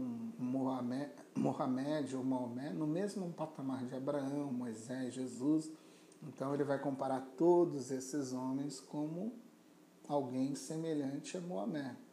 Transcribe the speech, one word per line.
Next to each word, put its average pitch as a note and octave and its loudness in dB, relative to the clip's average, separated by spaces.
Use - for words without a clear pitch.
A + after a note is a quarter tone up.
Mohamed, C3 0
Mohamed C#3 2
ou B2+ 0
Maomé C3 0
no D#3+ 0
mesmo F3+ 0
patamar C3+ -4
de C3 -4
Abraão, C#3 0
Moisés, B2 -4
Jesus. B2+ 2
Então, C3+ -2
ele C#3+ 4
vai C3+ 4
comparar C3 0
todos D#3+ 6
esses C3 -2
homens C3 -2
como E3 -4
alguém C3+ 2
semelhante D#3 -2
a F#3 -2
Maomé, F3 -2